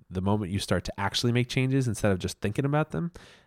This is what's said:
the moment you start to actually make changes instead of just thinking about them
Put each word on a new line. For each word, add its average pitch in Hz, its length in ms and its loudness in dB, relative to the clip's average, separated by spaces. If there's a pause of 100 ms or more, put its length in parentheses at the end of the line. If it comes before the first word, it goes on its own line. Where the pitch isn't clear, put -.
the 92 120 -4
moment 101 300 0
you 101 80 -2
start 90 260 0
to - 140 -8
actually 101 340 0
make 120 160 2
changes 131 380 2
instead 104 260 2
of 92 60 2
just - 200 -6
thinking 101 260 0
about 151 260 0
them 165 200 -2 (340)